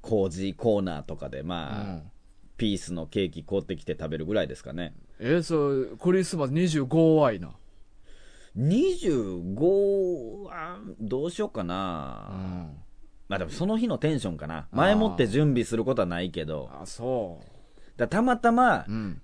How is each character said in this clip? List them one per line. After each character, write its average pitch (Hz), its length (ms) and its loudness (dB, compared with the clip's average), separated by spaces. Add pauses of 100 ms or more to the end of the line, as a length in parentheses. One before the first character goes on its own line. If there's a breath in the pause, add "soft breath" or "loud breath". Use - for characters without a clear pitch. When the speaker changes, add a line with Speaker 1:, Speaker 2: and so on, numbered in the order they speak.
Speaker 1:
コ 101 240 2
ー 92 40 0
ジ 92 180 -4
ー 95 80 -4
コ 110 220 2
ー 101 40 2
ナ 85 180 -4
ー 73 40 -10
と 80 140 -8
か 71 120 -8
で、 65 140 -8
ま 76 380 -6
あ、 - 20 -6
Speaker 2:
う - 20 -6 (120)
ん。 78 60 -12 (540)
Speaker 1:
ピ 107 180 0
ー - 20 -4
ス - 160 -8
の 80 140 -6
ケ 98 180 0
ー 85 60 -4
キ 78 120 -12
買 98 160 -2
っ - 40 -6
て 92 120 -6
き - 80 -14
て 85 100 -4
食 78 160 -6
べ 80 100 -4
る 78 60 -4
ぐ 101 100 -2
ら 95 80 2
い 73 40 -2
で 64 80 -8
す - 80 -18
か 62 80 -12
ね。 80 220 -8 (260)
Speaker 2:
え、 143 220 2
そ 156 280 2
う、 131 300 -2
ク 180 140 2
リ 190 100 4
ス 175 140 -4
マ 143 100 0
ス 127 60 -2
二 175 140 2
十 151 160 2
五 160 340 6
は 135 160 6
い 95 60 -4
な。 85 140 -10 (1000 soft breath)
Speaker 1:
二 220 420 4
十 110 420 0 (160)
五 185 880 2
は、 175 340 -12 (220)
ど 123 240 -2
う 175 80 -2
し - 80 -10
よ 208 80 -2
う - 20 -6
か 107 140 -6
な。 82 680 -4
Speaker 2:
う 95 40 -10
ん。 90 420 -8 (520)
Speaker 1:
ま 98 80 -2
あ、 - 20 -2
で 90 60 -2
も 76 60 -8
そ 165 140 -2
の 220 140 0
日 240 80 0
の 156 100 0
テ 151 140 0
ン 143 80 0
シ 101 80 -4
ョ 90 40 -2
ン 78 60 -6
か 76 80 -8
な。 78 260 -8
Speaker 2:
あ - 20 -16
ー。 - 40 0
Speaker 1:
前 185 180 6
も 214 140 4
っ - 80 -4
て 123 80 6
準 139 240 4
備 120 140 4
す 113 120 -2
る 110 100 2
こ 127 100 2
と 113 80 2
は - 20 4
な 87 160 -2
い 92 80 -2
け 80 160 -6
ど。 73 260 -6
Speaker 2:
あ、 71 140 -14
そ 113 560 -4
う。 - 40 -20 (520 soft breath)
Speaker 1:
だ-、 120 100 2
た 202 140 2
ま 247 160 4
た 240 140 4
ま、 233 360 4
Speaker 2:
う 95 40 -6
ん。 107 320 -4